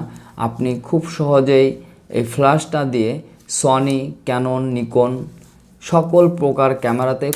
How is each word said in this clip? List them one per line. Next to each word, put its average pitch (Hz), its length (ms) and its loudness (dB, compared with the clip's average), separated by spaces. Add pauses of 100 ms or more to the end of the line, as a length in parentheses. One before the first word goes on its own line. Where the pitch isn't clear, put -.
(380)
আপনি 120 460 -4
খুব 165 180 0 (160)
সহজেই 135 640 4 (280)
এই 120 140 -2
ফ্ল্যাশটা 143 600 0
দিয়ে 127 380 -2 (280)
সনি, 139 640 0 (120)
ক্যানন, 127 400 -2
নিকন 123 600 -2 (560)
সকল 170 540 2
প্রকার 135 400 0
ক্যামেরাতে 127 600 -2